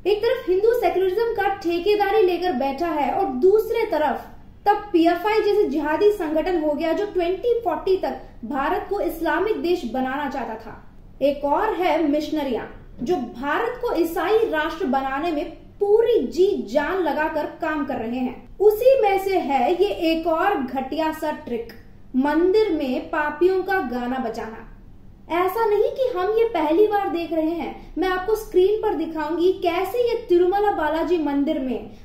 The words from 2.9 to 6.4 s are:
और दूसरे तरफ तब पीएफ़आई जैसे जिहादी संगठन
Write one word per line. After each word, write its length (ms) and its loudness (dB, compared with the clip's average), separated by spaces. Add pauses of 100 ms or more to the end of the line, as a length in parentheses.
और 140 0
दूसरे 600 2
तरफ 400 -2 (400)
तब 260 2
पीएफ़आई 480 2
जैसे 240 2
जिहादी 460 2
संगठन 520 0